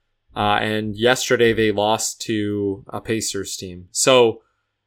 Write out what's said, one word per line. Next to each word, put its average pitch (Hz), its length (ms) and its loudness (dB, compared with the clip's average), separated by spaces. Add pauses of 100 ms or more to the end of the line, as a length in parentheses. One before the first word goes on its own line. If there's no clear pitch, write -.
(360)
uh, 104 240 0
and 107 340 -4
yesterday 117 580 2
they 107 200 2
lost 107 500 -2
to 104 680 -4
a 107 120 -10
Pacers 101 560 -6
team. 90 340 -14
So, 120 520 4 (440)